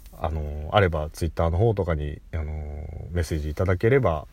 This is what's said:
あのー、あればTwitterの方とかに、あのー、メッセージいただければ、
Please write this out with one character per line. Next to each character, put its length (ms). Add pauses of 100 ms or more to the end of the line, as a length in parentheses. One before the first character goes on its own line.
(140)
あ 160
の 120
ー、 340
あ 40
れ 100
ば 220
Twitter 380
の 80
方 160
と 120
か 100
に、 260 (120)
あ 40
の 60
ー、 20 (640)
メ 100
ッ 20
セ 120
ー 40
ジ 100
い 40
た 120
だ 120
け 120
れ 100
ば、 320